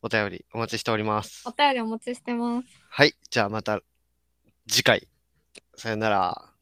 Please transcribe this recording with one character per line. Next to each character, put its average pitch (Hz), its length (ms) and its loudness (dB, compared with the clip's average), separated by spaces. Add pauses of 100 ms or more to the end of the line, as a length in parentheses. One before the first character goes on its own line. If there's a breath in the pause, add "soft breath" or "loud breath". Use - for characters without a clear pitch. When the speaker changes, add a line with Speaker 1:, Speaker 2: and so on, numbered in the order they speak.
Speaker 1:
お 120 60 -4
便 107 220 2
り 90 220 -12
お 113 60 -6
待 113 200 -4
ち - 20 -4
し - 40 -10
て 117 80 0
お 110 40 2
り 107 60 0
ま 107 220 0
す。 - 240 -18
Speaker 2:
お - 20 -8
便 277 240 2
り 247 60 -2
お 226 60 -4
待 220 180 -8
ち 247 100 -6
し - 80 -20
て 240 100 -6
ま 240 300 -2
す。 247 60 -14 (200)
Speaker 1:
は - 160 4
い。 151 100 4 (140)
じ - 120 0
ゃ 104 60 2
あ、 - 20 -4
ま 107 120 -4
た 107 200 -2 (880)
次 - 160 2
回。 117 240 2 (680)
さ - 160 -6
よ 110 60 0
な 110 140 2
ら。 95 380 0 (120)